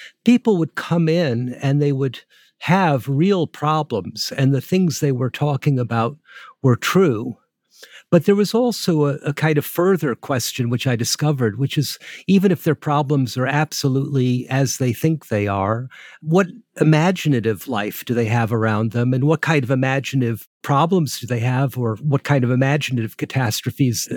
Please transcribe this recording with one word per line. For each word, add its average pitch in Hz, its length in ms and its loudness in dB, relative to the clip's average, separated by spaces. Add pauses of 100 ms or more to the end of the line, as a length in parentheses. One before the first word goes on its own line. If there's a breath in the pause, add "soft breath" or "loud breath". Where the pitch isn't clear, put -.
(260 loud breath)
people 233 320 4
would 165 180 -4
come 165 340 0
in 127 460 0
and 143 260 0
they 143 100 2
would 135 280 -4 (400 soft breath)
have 160 480 2
real 165 400 2
problems, 147 880 -4
and 135 160 4
the 131 80 0
things 180 380 0
they 143 120 0
were 127 180 -2
talking 143 500 0
about 117 380 -2 (440 loud breath)
were 127 140 4
true. 131 600 0 (760 loud breath)
But 170 140 4
there 202 100 6
was 202 200 0
also 196 500 0
a, 143 120 0
a - 160 -6
kind 156 260 0
of 127 60 0
further 175 500 0
question, 123 560 -4
which 123 160 -2
I 127 80 2
discovered, 127 640 0
which 139 180 -4
is - 220 -2 (280 loud breath)
even 190 240 4
if 160 120 -2
their 151 120 2
problems 143 600 0
are 127 80 -2
absolutely 135 1040 -2
as 131 280 0
they 127 160 0
think 160 340 -2
they 104 200 0
are, 101 400 -2 (340 loud breath)
what 165 260 2 (340)
imaginative 151 840 2
life 104 360 -6
do 123 120 -2
they 117 100 0
have 113 260 0
around 110 420 0
them? 123 200 0
And 131 120 0
what 156 160 2
kind 151 220 2
of 110 60 -2
imaginative 131 800 -2 (160)
problems 165 560 0
do 117 80 -12
they 120 120 -4
have? 127 380 -2
Or 113 200 -2
what 139 260 0
kind 143 200 2
of 120 60 2
imaginative 127 680 -2
catastrophes - 1000 -2